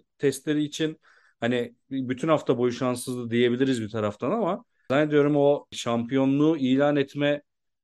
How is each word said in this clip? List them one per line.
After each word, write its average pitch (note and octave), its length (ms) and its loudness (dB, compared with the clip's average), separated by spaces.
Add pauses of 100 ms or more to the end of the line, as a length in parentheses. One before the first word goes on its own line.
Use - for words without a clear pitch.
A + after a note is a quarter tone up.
(180)
testleri D3 460 -2
için, D#3 360 -4 (400)
hani A#2+ 340 -2 (160)
bütün C3 380 -4
hafta D3 300 2
boyu B2 140 0
şanssızdı B2 580 -6
diyebiliriz A#2+ 520 2
bir G#2 60 -6
taraftan A2 420 -4
ama G#3 340 -4 (260)
zannediyorum D3 460 2
o C#3+ 360 2
şampiyonluğu C3+ 840 0
ilan C#3 400 2
etme C#3+ 460 -2 (420)